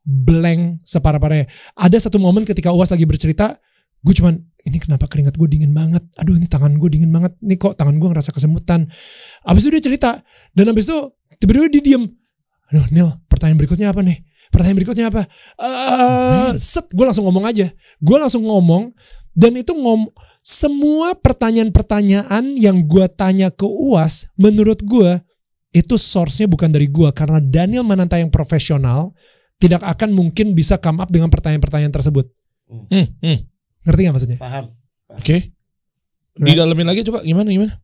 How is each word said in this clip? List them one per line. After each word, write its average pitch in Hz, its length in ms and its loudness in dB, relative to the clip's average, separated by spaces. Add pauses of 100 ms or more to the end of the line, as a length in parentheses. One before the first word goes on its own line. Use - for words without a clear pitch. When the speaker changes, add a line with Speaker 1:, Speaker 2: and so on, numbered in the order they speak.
Speaker 1:
blank 165 800 0
separah-parahnya. 151 680 -2 (220)
Ada 180 280 2
satu 214 160 -2
momen 190 260 2
ketika 190 280 -2
uas 180 180 2
lagi 170 160 0
bercerita, 156 540 -2 (400)
gue 147 140 0
cuman, 175 200 4 (280)
"Ini 151 180 -4
kenapa 151 260 -2
keringat 143 300 -2
gue 160 100 0
dingin 151 260 0
banget? 160 360 0 (100)
Aduh, 175 180 0
ini 170 120 2
tangan 147 260 0
gue 147 160 0
dingin 160 220 2
banget. 175 280 0
Ini 196 180 -2
kok 196 180 -4
tangan 143 220 0
gue 160 100 0
ngerasa 160 240 -2
kesemutan?" 160 560 -2 (560)
Abis 185 180 4
itu 277 120 0
dia 311 120 0
cerita. 254 380 -2 (300)
Dan 202 180 4
abis 214 160 0
itu 320 120 -4 (380)
tiba-tiba 247 320 2
dia 285 160 4
diem. 269 200 2 (640)
"Aduh, 147 200 2
Nil, 170 220 2 (160)
pertanyaan 156 320 2
berikutnya 170 320 0
apa 190 100 -4
nih? 180 220 -2 (260)
Pertanyaan 185 300 2
berikutnya 226 300 -2
apa?" 214 140 -4 (340)
Eh, 226 100 -10 (800)
Speaker 2:
Hmm. 220 60 -2
Speaker 1:
set, - 340 -2
gue 190 160 0
langsung 214 200 0
ngomong 190 200 0
aja. 214 220 -2 (320)
Gue 170 180 4
langsung 269 260 0
ngomong. 202 520 0 (340)
Dan 226 260 4
itu 254 180 -8
ngom-, 226 380 -2 (300)
semua 302 720 0
pertanyaan-pertanyaan 220 1400 0
yang 196 280 2
gue 175 280 2
tanya 190 400 0
ke - 120 -8
uas, 202 720 -2
menurut 214 460 2
gue, 202 380 2 (520)
itu 170 240 0
source-nya 190 520 0
bukan 170 220 0
dari 147 180 2
gue. 151 240 2
Karena 156 280 -2
Daniel 170 440 0
Mananta 185 340 0
yang 170 120 -2
profesional 147 840 -2 (400)
tidak 175 320 2
akan 190 240 -2
mungkin 196 420 0
bisa 160 240 2
come 160 220 -2
up 185 80 -6
dengan 165 220 0
pertanyaan-pertanyaan 147 640 -2
tersebut. 139 340 -2 (380)
Speaker 3:
Hmm. 113 240 -20
Speaker 2:
Hmm, 190 180 2 (140)
hmm. 160 180 -2 (440)
Speaker 1:
Ngerti 160 200 2
gak 175 100 0
maksudnya? 123 260 -4
Speaker 3:
Paham, 127 260 -14 (400)
paham. - 160 -20
Speaker 2:
Oke. 156 160 0 (960)
Speaker 1:
Right. 147 160 -4
Speaker 2:
Didalemin 165 380 2
lagi 180 160 -2
coba, 220 180 -6
gimana, 175 260 -2
gimana? 202 260 -2 (120)